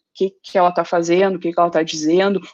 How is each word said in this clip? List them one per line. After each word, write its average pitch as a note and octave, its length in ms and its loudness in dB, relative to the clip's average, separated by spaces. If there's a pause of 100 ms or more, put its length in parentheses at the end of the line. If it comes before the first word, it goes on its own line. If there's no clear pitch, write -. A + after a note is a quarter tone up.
(140)
que, F#3+ 300 -4
que - 140 -4
ela F3 160 4
tá E3+ 100 -2
fazendo, F3 540 0
o - 20 -12
que, E3+ 140 -6
que F3 60 -2
ela E3+ 100 2
tá E3 120 -2
dizendo, E3+ 600 0 (120)